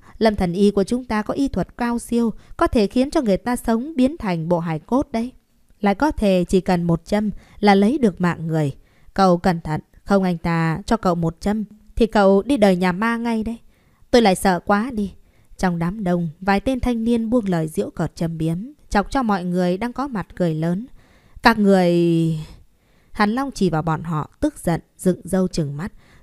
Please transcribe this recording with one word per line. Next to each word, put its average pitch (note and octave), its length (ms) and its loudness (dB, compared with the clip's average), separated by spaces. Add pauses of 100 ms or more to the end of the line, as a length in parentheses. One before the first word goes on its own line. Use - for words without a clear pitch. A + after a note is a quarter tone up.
(180)
Lâm A3 180 2
Thần F3+ 160 -2
Y G3+ 180 4
của G3+ 140 2
chúng B3 200 -4
ta G#3+ 180 -4
có - 120 -8
y C#4 140 -2
thuật - 280 -6
cao A#3+ 220 -4
siêu, A#3 340 0 (240)
có E4+ 100 2
thể A3 200 2
khiến B3+ 240 0
cho D#4 120 0
người G3+ 140 2
ta B3 200 -4
sống A#3 400 -2
biến C4 200 2
thành F3 320 -4
bộ F3 100 2
hài E3 200 -4
cốt A#3+ 340 -2
đấy. A#3 200 -6 (480)
Lại G3+ 140 2
có C#4+ 160 2
thể F#3+ 380 2
chỉ F#3+ 120 2
cần F3+ 220 0
một E3+ 220 0
châm G#3 260 -2 (300)
là G3+ 140 6
lấy G3+ 240 4
được G3+ 220 0
mạng E3+ 260 -2
người. D#3 260 0 (420)
Cậu F#3 240 4
cẩn F3 220 0
thận, D#3 200 -6 (240)
không G3+ 180 2
anh F3+ 160 0
ta E3 480 -2
cho A#3 100 0
cậu F#3 180 0
một E3 260 -2
châm G#3 240 -2 (320)
thì A#3 100 4
cậu G3 360 4
đi B3+ 140 0
đời G3+ 200 4
nhà F3+ 160 0
ma A3+ 240 -2
ngay A3+ 280 -4
đấy." A3+ 140 -8 (520)
"Tôi A#3+ 120 6
lại F#3+ 120 4
sợ F3+ 260 0
quá G#3 320 0
đi." G#3 200 -6 (440)
Trong F3+ 220 0
đám F#3 260 -4
đông, F3 240 0 (120)
vài G3 200 0
tên C4 200 -2
thanh A#3 240 -2
niên A3+ 260 0
buông A3+ 180 0
lời E3 200 0
giễu G3+ 220 -6
cợt - 260 -6
châm E3 220 -4
biếm, D#3+ 180 -2 (320)
chọc G#3 220 -2
cho C4+ 120 -2
mọi G3+ 220 -2
người F3+ 340 -2
đang A#3+ 140 -6
có C4+ 160 -6
mặt G#3 180 -8 (100)
cười E3+ 180 0
lớn. F3 320 -2 (560)
"Các A3+ 160 4
người," E3+ 800 4 (720)
Hàn G#3 180 0
Long C4 240 -4
chỉ F#3 160 0
vào D#3 120 -2
bọn D#3+ 200 -4
họ, D#3 280 -6 (100)
tức D4+ 180 -2
giận, E3 220 -2 (160)
dựng F3+ 280 -2
râu F#3 240 0
trừng C#3+ 280 -4
mắt, F3+ 160 -10 (300)